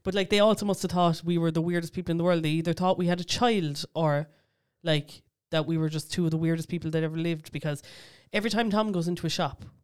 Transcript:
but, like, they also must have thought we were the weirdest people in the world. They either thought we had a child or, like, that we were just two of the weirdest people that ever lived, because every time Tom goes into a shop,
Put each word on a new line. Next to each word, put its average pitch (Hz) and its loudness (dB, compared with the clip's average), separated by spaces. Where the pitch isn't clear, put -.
but, 185 -4
like, 196 0
they 208 4
also 208 4
must 190 -2
have 180 -4
thought 175 2
we 170 2
were 165 2
the 160 0
weirdest 170 -2
people 175 -6
in 165 0
the 165 0
world. 170 2
They 151 0
either 165 0
thought 185 2
we 175 0
had 175 0
a 175 -6
child 175 0
or, 151 0
like, 151 -2
that 156 0
we 165 0
were 160 0
just 156 -6
two 180 0
of 160 2
the 165 0
weirdest 160 0
people 160 -4
that 160 0
ever 160 -4
lived, 165 -4
because 147 -6
every 214 -2
time 220 0
Tom 214 2
goes 170 0
into 175 -4
a 156 0
shop, - -4